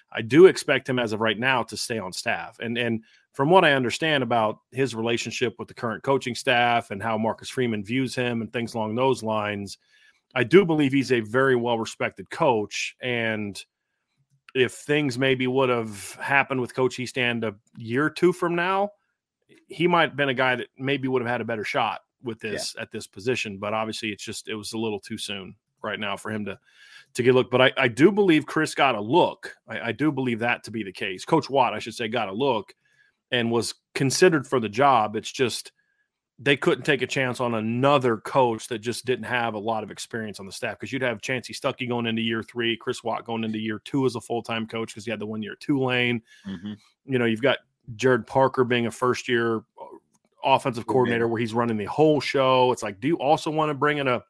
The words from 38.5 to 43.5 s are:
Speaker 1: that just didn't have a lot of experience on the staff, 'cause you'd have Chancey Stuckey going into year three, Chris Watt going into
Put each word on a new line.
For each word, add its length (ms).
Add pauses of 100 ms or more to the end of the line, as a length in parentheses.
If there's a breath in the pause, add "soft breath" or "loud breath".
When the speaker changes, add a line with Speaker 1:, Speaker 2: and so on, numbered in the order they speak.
Speaker 1:
that 120
just 260
didn't 200
have 280
a 60
lot 220
of 100
experience 500
on 40
the 60
staff, 260
'cause 140
you'd 100
have 200
Chancey 320
Stuckey 340
going 180
into 160
year 220
three, 320
Chris 280
Watt 200
going 220
into 140